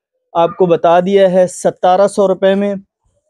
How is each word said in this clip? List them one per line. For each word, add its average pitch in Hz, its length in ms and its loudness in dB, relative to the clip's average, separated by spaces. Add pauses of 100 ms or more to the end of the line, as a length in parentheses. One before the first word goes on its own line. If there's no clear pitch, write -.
(340)
आपको 170 320 0
बता 170 360 2
दिया 196 260 2
है 180 200 0
सतारह 185 600 -2
सौ 202 180 -2
रुपये 190 280 0
में, 202 220 -4 (540)